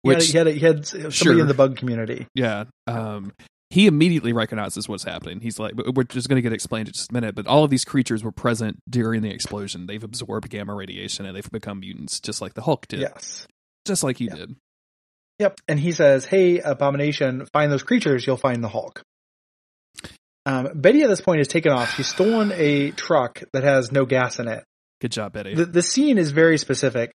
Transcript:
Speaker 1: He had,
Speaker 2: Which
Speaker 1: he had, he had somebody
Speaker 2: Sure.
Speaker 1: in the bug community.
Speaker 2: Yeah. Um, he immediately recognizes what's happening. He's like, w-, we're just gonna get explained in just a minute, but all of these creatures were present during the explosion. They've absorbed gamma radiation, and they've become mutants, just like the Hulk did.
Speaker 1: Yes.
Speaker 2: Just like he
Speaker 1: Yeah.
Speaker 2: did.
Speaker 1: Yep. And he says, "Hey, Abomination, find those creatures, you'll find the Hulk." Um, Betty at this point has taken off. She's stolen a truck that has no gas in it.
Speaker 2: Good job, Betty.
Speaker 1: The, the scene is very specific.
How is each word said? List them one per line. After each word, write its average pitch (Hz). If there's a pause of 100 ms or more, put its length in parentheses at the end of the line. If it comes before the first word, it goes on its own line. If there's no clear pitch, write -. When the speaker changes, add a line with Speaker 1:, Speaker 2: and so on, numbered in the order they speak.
Speaker 1:
He 131
had, 135
Speaker 2:
Which 165
Speaker 1:
he 156
had, 165
he 151
had 156
somebody 156
Speaker 2:
Sure. 165
Speaker 1:
in 151
the 139
bug 135
community. 120
Speaker 2:
Yeah. 110 (220)
Um, 107 (360)
he 202
immediately 151
recognizes 107
what's 101
happening. 87
He's 113
like, 110
w-, 127
we're 131
just 123
gonna 131
get 117
explained 110
in -
just -
a 113
minute, 113
but 101
all 147
of 143
these 131
creatures 120
were 110
present 107 (100)
during 113
the 104
explosion. 92
They've 107
absorbed 107
gamma 101
radiation, 98
and 95
they've 101
become 104
mutants, 95
just -
like 95
the 113
Hulk 151
did. -
Speaker 1:
Yes. - (400)
Speaker 2:
Just 185
like 131
he 120
Speaker 1:
Yeah. 90
Speaker 2:
did. 104 (840)
Speaker 1:
Yep. 208
And 151
he 170
says, 139
"Hey, 180
Abomination, 143
find 147
those 135
creatures, 147
you'll 127
find 120
the 107
Hulk." - (1400)
Um, 135
Betty 202
at 240
this 190
point 170
has 139
taken 156
off. 120
She's 135
stolen 214
a 147
truck - (120)
that 135
has 135
no 135
gas 127
in 117
it. 110 (380)
Speaker 2:
Good 117
job, 104
Betty. 101
Speaker 1:
The, 165
the 175
scene 269
is 156
very 160
specific. 123